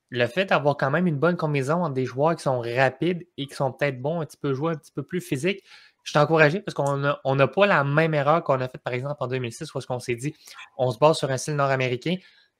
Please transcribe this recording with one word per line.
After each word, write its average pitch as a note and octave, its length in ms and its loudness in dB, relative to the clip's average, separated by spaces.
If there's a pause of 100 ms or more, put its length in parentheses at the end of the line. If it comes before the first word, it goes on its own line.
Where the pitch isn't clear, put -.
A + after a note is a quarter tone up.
le A#2+ 180 2
fait F#3 180 -2
d'avoir D3 300 2
quand C#3 160 0
même F3 160 2
une D3+ 100 0
bonne E3+ 200 2
combinaison D3+ 440 0
entre D3+ 120 -2
des C3 120 -2
joueurs C#3 300 0
qui - 80 -14
sont C3 160 0
rapides C3+ 640 0 (120)
et C#3 100 -8
qui - 80 -18
sont C3+ 160 -2
peut-être C3 300 -4
bons, D#3 180 -4
un D3+ 60 -4
petit - 120 -20
peu C#3 160 -2
joués, D#3 200 -2
un D#3 40 -6
petit - 140 -20
peu C#3+ 120 -8
plus F3 180 -6
physiques, F3 420 -4 (400)
je - 80 -12
suis D3+ 80 4
encouragé D#3 400 4
parce - 160 -10
qu'on C#3 300 0
a, C#3+ 180 0
on C3+ 120 2
n'a C3+ 120 6
pas G3 200 4
la D#3 180 4
même D#3 280 2
erreur D3+ 300 2
qu'on C3+ 160 2
a B2+ 80 -4
faite, - 160 -14
par B2 100 -4
exemple, C#3 280 -6
en B2+ 60 -4
deux C3 100 -4
mille A#2+ 160 -6
six, - 200 -14
où - 40 -6
est-ce B2+ 100 -10
qu'on B2+ 120 -4
s'est B2 160 -4
dit, C3+ 200 -8 (420)
on B2 140 2
se A2+ 80 -8
base D#3 180 6
sur C3+ 140 -4
un C3 60 -2
style D3 180 -6
nord-américain. C3+ 600 0 (440)